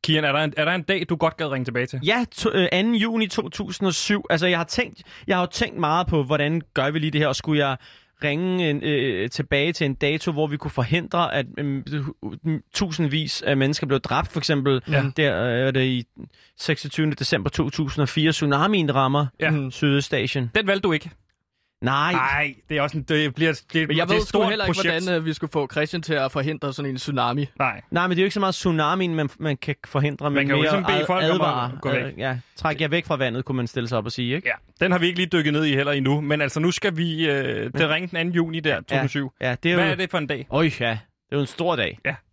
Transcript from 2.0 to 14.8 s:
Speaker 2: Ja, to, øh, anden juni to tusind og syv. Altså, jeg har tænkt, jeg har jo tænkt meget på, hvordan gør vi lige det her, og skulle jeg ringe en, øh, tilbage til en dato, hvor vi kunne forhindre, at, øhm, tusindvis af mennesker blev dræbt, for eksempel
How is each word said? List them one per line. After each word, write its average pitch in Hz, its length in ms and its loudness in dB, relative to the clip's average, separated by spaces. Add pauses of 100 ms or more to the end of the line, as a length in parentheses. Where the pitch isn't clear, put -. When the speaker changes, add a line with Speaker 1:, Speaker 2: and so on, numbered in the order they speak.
Speaker 2:
Ja, 226 280 2
to, - 200 0
øh, 185 220 2
anden 214 220 2
juni 226 340 2
to 190 200 -4
tusind 190 380 -4
og 175 80 2
syv. - 360 0
Altså, 165 160 2
jeg 175 120 4
har 170 60 -2
tænkt, - 380 -4 (240)
jeg 190 100 2
har 180 60 2
jo 175 100 0
tænkt - 260 -4
meget 165 280 2
på, 156 160 2
hvordan 147 400 0 (120)
gør 139 160 2
vi 160 80 -2
lige 156 120 0
det 147 100 2
her, 151 80 4
og 135 80 0
skulle 147 300 2
jeg 131 100 -2 (480)
ringe 170 460 0
en, 143 140 0
øh, 123 460 0
tilbage 147 420 0
til 160 120 -2
en 135 100 0
dato, 151 380 -2
hvor 151 140 0
vi 147 100 -4
kunne 143 140 -8
forhindre, 165 640 0
at, 131 120 -2 (120)
øhm, 139 260 -4 (920)
tusindvis 160 680 -2
af 139 140 2
mennesker 135 300 2
blev 131 140 2
dræbt, - 320 -2
for 156 80 -2
eksempel 139 480 2